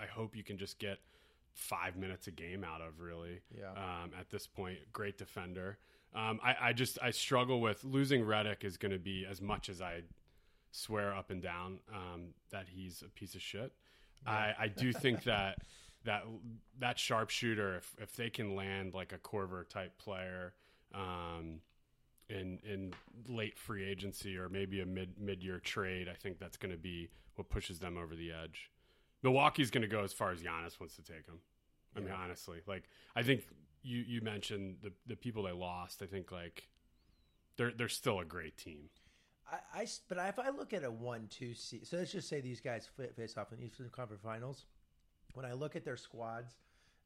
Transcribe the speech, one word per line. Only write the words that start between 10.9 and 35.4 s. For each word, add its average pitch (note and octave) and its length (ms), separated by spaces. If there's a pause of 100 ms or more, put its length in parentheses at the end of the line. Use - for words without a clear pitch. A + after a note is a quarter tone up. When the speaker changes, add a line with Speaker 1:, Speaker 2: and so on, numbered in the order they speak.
Speaker 1:
up G2 160
and F#2 120
down, F2+ 360 (140)
um, F2 420 (160)
that G2 180
he's F2+ 340
a - 60
piece - 260
of F#2 80
shit. A2+ 300 (520)
Speaker 2:
Yeah. A#2 80
Speaker 1:
I, G#2+ 220 (100)
I G#2+ 40
do B2 240
think B2 300
Speaker 2:
<laughs> - 20
Speaker 1:
that, G2+ 340 (460)
that, G#2 200 (540)
that B2 200
sharpshooter, G#2+ 800
if, - 240
if - 160
they A#2 140
can G#2 260
land, G2 380
like, F#2 180
a F2+ 60
Korver F#2 500
type F#2+ 300
player, F#2 560 (400)
um, E2+ 680 (680)
in, F#2 360
in F#2+ 280 (360)
late A2+ 300
free G2 260
agency G2 520
or F#2 120
maybe F#2+ 320
a F2+ 60
mid, F#2 320
mid-year F#2 420
trade, F#2 480
I F2 60
think F#2 240
that's F2 180
gonna F#2 200
be E2+ 320 (280)
what F#2+ 140
pushes G2 280
them F2 180
over E2+ 200
the E2 160
edge. D#2+ 380 (520)
Milwaukee's C#3 480
gonna A2+ 180
go G#2 140
as G2 100
far G2 200
as E2+ 100
Giannis E2+ 380
wants F2 160
to E2 60
take D#2 260
'em. E2+ 100 (560)
I G#2+ 60
mean, F#2+ 80
Speaker 2:
Yeah. F#2+ 80
Speaker 1:
honestly, F2+ 500
like, F#2+ 220 (260)
I B2 80
think A#2+ 220 (380)
you, A#2+ 160
you A#2 220
mentioned G2+ 600
the, G2+ 100 (140)
the A#2 100
people A2 260